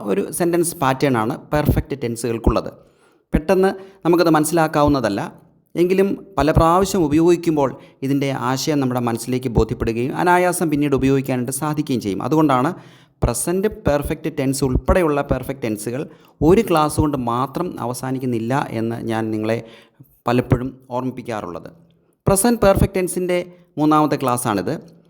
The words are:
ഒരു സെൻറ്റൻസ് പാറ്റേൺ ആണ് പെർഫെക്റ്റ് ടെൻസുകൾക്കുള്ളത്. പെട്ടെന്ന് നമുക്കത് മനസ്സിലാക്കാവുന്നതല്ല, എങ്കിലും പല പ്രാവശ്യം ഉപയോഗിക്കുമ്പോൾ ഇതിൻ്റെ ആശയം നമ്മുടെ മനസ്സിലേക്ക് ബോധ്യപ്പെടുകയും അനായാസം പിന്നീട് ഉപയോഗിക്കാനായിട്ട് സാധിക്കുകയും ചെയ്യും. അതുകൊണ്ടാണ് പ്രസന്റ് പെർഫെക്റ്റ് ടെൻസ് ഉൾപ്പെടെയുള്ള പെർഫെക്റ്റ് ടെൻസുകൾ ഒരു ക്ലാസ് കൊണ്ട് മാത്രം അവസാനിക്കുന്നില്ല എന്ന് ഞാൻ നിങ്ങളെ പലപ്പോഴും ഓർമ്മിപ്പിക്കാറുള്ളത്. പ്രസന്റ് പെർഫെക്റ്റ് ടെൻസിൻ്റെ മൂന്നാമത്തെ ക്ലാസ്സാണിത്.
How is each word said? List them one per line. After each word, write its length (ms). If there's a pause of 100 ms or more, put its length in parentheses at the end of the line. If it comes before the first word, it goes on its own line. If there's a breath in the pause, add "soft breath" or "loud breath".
ഒരു 160 (140)
സെൻറ്റൻസ് 420
പാറ്റേൺ 420
ആണ് 120 (180)
പെർഫെക്റ്റ് 500
ടെൻസുകൾക്കുള്ളത്. 680 (600 soft breath)
പെട്ടെന്ന് 380 (340 loud breath)
നമുക്കത് 320
മനസ്സിലാക്കാവുന്നതല്ല, 840 (540)
എങ്കിലും 320 (300)
പല 180
പ്രാവശ്യം 500
ഉപയോഗിക്കുമ്പോൾ 640 (360 loud breath)
ഇതിൻ്റെ 240 (180)
ആശയം 320
നമ്മുടെ 260
മനസ്സിലേക്ക് 520
ബോധ്യപ്പെടുകയും 640
അനായാസം 500
പിന്നീട് 260
ഉപയോഗിക്കാനായിട്ട് 600
സാധിക്കുകയും 460
ചെയ്യും. 200
അതുകൊണ്ടാണ് 440 (540 loud breath)
പ്രസന്റ് 460 (160)
പെർഫെക്റ്റ് 540
ടെൻസ് 280
ഉൾപ്പെടെയുള്ള 540 (100)
പെർഫെക്റ്റ് 360
ടെൻസുകൾ 360 (460 loud breath)
ഒരു 120 (100)
ക്ലാസ് 320
കൊണ്ട് 140 (140)
മാത്രം 360 (180)
അവസാനിക്കുന്നില്ല 680 (280)
എന്ന് 180 (120)
ഞാൻ 200
നിങ്ങളെ 260 (680 loud breath)
പലപ്പോഴും 420 (260)
ഓർമ്മിപ്പിക്കാറുള്ളത്. 760 (560)
പ്രസന്റ് 400
പെർഫെക്റ്റ് 320
ടെൻസിൻ്റെ 420 (380 loud breath)
മൂന്നാമത്തെ 420
ക്ലാസ്സാണിത്. 520 (360)